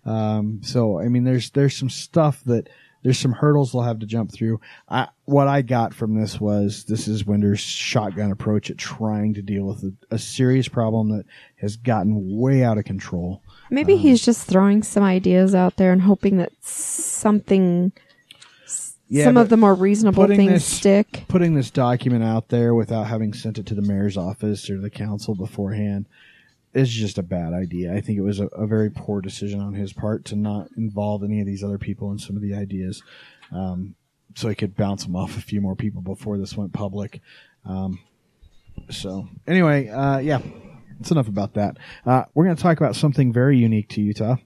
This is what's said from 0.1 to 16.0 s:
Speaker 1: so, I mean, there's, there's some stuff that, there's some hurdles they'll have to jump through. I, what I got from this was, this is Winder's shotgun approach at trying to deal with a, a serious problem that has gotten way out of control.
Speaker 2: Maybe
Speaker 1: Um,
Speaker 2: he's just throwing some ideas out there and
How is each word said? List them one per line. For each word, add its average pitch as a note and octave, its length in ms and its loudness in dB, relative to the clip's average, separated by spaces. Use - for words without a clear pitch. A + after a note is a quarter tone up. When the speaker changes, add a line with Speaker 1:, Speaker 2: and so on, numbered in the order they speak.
Speaker 1:
so, A#2+ 380 0
I A2+ 80 -2
mean, B2 160 2
there's, B2+ 240 0
there's C#3 260 2
some C3 140 -4
stuff - 560 0
that, A#2+ 240 0
there's C3 160 2
some C3 140 0
hurdles D3 400 2
they'll B2+ 80 -2
have A#2 180 -2
to A2 60 -10
jump A2 260 -4
through. A2+ 300 -2
I, B2+ 220 -2
what C#3 240 4
I C#3+ 140 2
got A#2 300 0
from A2 240 -2
this A2 220 -4
was, G#2 460 -2
this G#2+ 240 -4
is G#2+ 160 -2
Winder's G2+ 340 2
shotgun - 720 -4
approach G#2+ 380 -2
at - 80 -12
trying G#2+ 560 -4
to G2+ 80 -6
deal G2 240 -4
with G2 180 -8
a, F#2+ 100 -8
a - 60 -4
serious C3 520 0
problem A2 400 0
that G#2+ 160 -4
has G#2 180 -6
gotten G#2+ 640 -2
way C3 240 4
out A2+ 140 2
of G2+ 80 -4
control. F#2 560 -8
Speaker 2:
Maybe F4+ 260 2
Speaker 1:
Um, F4+ 40 0
Speaker 2:
he's C#4 240 6
just - 240 2
throwing G3+ 340 6
some G#3 220 0
ideas F#3 500 4
out F3+ 220 2
there F#3 160 4
and F#3 120 4